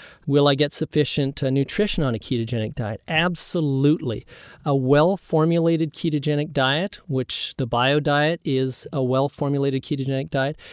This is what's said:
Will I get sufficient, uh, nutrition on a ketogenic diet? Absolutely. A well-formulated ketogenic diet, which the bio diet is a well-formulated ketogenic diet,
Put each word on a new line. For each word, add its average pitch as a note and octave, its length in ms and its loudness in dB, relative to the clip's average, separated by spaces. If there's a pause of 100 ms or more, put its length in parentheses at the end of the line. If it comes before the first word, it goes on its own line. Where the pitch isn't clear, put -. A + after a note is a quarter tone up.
(260)
Will C#3+ 220 4
I C#3 80 4
get C#3+ 180 0
sufficient, D3 720 -2
uh, C3+ 80 0
nutrition C#3+ 520 0
on A#2+ 120 0
a - 20 -2
ketogenic A2+ 560 -2
diet? A2 340 -6
Absolutely. D#3 1160 0 (400)
A C#3+ 100 2
well-formulated D#3+ 1160 2
ketogenic D3+ 600 -2
diet, C#3+ 520 0
which - 520 -4
the C3 100 -2
bio C3 320 2
diet D3 440 0
is C3 480 -2
a C#3 120 -2
well-formulated C#3 800 0
ketogenic C3+ 480 -4
diet, C#3 260 -2 (160)